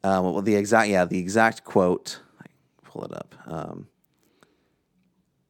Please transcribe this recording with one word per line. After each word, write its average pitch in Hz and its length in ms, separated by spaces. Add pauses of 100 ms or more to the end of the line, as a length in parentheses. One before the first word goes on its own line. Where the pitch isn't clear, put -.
Um, 95 220
well, 92 160
the 104 140
exact, 104 340
yeah, 92 160
the 92 140
exact 110 460
quote, - 560 (200)
I - 40
can - 460
pull - 140
it - 80
up. - 220 (120)
Um, - 420 (1600)